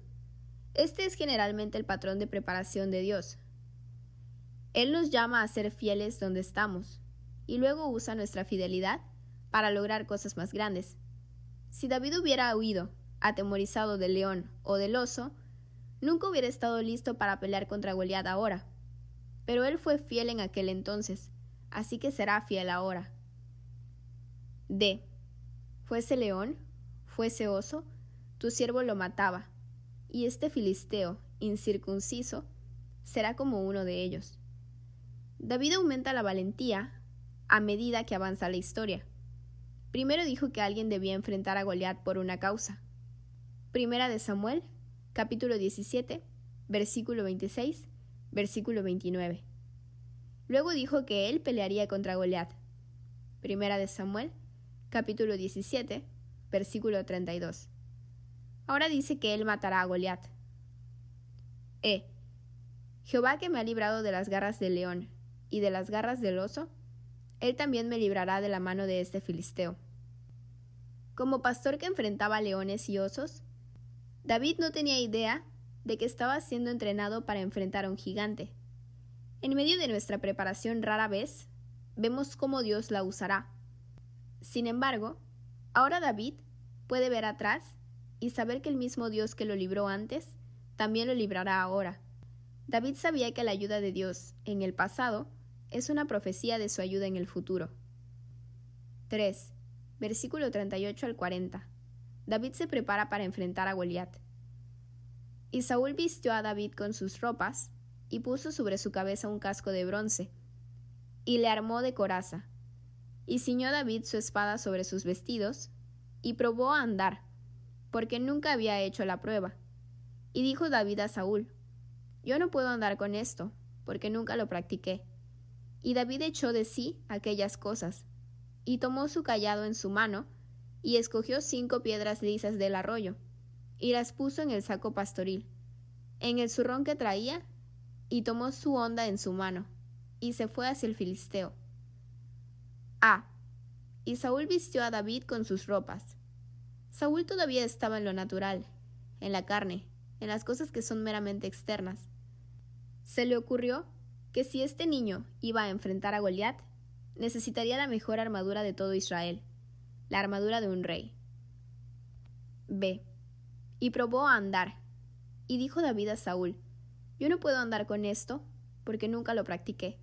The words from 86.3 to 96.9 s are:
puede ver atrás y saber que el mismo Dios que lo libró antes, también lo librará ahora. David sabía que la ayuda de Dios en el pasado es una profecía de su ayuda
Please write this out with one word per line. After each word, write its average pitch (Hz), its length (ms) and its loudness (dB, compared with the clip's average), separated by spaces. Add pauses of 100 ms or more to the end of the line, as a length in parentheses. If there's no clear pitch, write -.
puede 254 240 4
ver 226 140 4
atrás 214 400 2 (560)
y 240 100 0
saber 240 320 0
que - 60 -2
el 285 80 2
mismo 247 340 0
Dios 214 240 0
que 220 100 -2
lo 208 120 0
libró 196 320 2
antes, 214 500 -4 (380)
también 220 320 4
lo 254 60 4
librará 196 460 4
ahora. 185 400 2 (680)
David 247 260 2
sabía 262 400 2
que 240 80 0
la 226 80 4
ayuda 202 300 2
de 196 100 2
Dios 185 540 -4
en 202 180 0
el 190 100 2
pasado 220 540 2 (460)
es 247 180 0
una 294 160 4
profecía 226 520 0
de 208 100 0
su 202 140 -2
ayuda 190 240 0